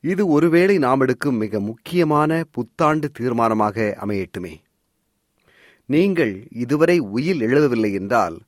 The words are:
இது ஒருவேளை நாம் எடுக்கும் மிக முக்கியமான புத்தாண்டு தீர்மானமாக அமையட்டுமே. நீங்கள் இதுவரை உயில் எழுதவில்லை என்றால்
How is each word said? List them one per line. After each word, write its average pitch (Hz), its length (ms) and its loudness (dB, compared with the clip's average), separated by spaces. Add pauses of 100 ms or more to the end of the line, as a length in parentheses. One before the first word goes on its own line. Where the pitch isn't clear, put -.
இது 180 240 0
ஒருவேளை 170 500 4
நாம் 135 220 2
எடுக்கும் 127 380 0
மிக 107 220 -4
முக்கியமான 151 720 0 (200)
புத்தாண்டு 151 600 -2
தீர்மானமாக 113 760 0 (140)
அமையட்டுமே. 92 540 -8 (1300)
நீங்கள் 160 460 0 (160)
இதுவரை 147 480 0
உயில் 131 440 -2
எழுதவில்லை 120 500 2
என்றால் 98 440 -2 (120)